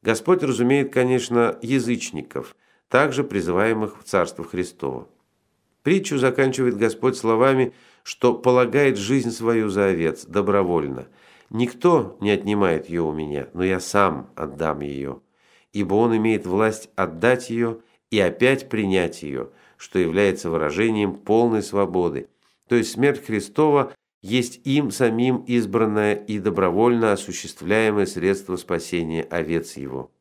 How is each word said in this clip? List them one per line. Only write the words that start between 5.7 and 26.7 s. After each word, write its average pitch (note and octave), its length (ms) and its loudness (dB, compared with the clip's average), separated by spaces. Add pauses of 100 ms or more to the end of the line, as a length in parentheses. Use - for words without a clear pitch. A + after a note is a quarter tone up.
Притчу F#3+ 340 0
заканчивает B2+ 580 2
Господь A#2 400 0
словами, B2 560 2 (300)
что - 320 0
полагает B2+ 640 2
жизнь A#2 320 0
свою A2+ 380 0
за G2 180 2
овец E2 380 0
добровольно. F2 840 0 (420)
«Никто B2 720 0
не G#2 100 0
отнимает G2 580 0
ее E2+ 180 -2
у D#2 60 -4
меня, D2 400 -6
но E2+ 100 -4
я F#2 160 0
сам F2 560 0
отдам D2+ 460 -6
ее, C#2 420 -10 (500)
ибо G2 220 -2
он A2+ 220 2
имеет A2 280 0
власть G2+ 520 -2
отдать F#2+ 540 0
ее A2+ 300 -2 (300)
и A2 80 0
опять B2 500 2
принять F#2+ 540 0
ее», C2+ 280 -8 (260)
что - 240 -4
является F2 500 0
выражением F#2+ 640 0
полной A2+ 480 2
свободы. F2 680 -2 (400)
То B2 60 0
есть A2+ 180 2
смерть C#3 320 0
Христова C#3+ 680 0 (300)
есть B2 420 -2
им C#3 260 0
самим A#2+ 560 0
избранное G#2+ 680 2
и G#2 260 -6
добровольно G#2 720 2